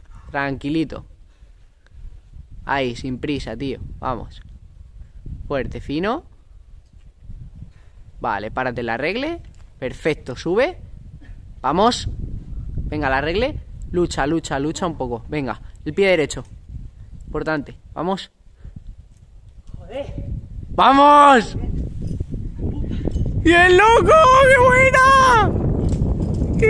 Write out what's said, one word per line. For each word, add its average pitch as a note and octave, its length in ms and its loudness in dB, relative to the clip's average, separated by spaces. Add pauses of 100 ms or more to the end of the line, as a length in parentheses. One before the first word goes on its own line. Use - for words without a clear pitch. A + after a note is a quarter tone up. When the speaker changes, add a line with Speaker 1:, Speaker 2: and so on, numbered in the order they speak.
(320)
Speaker 1:
Tranquilito. C#3+ 720 -4 (1600)
Ahí, B2+ 320 -4
sin B2+ 240 -8
prisa, C3+ 380 -6
tío. C3+ 220 -8 (200)
Vamos. - 420 -10 (1040)
Fuerte, B2 360 -8
fino. G3 420 -6 (2000)
Vale, G#2+ 280 -6
párate B2+ 320 -6
la A#2 140 -4
regle. B3 460 -6 (360)
Perfecto, D3+ 600 -6
sube. A#3+ 400 -2 (800)
Vamos. F#3+ 480 0 (800)
Venga, D3+ 240 -4
la C3+ 100 0
regle. G3+ 400 -4 (320)
Lucha, E3 340 -2
lucha, D#3 320 -4
lucha D#3+ 300 -4
un D#3+ 80 -6
poco. A#2+ 320 -8
Venga, C#3 340 -6 (220)
el D3+ 100 -8
pie G3 180 2
derecho. D3 340 -2 (800)
Importante. D3+ 520 -6 (160)
Vamos. F3+ 380 -6 (1500)
Speaker 2:
Joder. - 540 -12 (420)
Speaker 1:
¡Vamos! C#4 840 6 (1900)
¡Bien, F4 340 6
loco! A4 360 6 (340)
¡Qué C5+ 180 6
buena! C5 840 6 (1080)
¡Qué A4 120 2